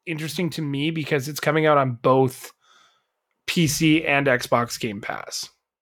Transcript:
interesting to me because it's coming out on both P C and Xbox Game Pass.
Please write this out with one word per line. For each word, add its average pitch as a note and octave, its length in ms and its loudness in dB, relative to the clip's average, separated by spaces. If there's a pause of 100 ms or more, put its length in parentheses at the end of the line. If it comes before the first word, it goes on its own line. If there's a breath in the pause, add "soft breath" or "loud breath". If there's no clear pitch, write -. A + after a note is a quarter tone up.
interesting D#3+ 440 -4
to E3 120 -6
me C#3+ 280 -2
because D3+ 380 -2
it's D3+ 100 -10
coming D#3 280 0
out D3+ 120 6
on C3 140 2 (100)
both C3 480 2 (960 soft breath)
P E3 220 2
C D#3+ 360 2
and C#3+ 220 2
Xbox A#2+ 540 0
Game G#2 200 -6
Pass. - 480 -10 (340)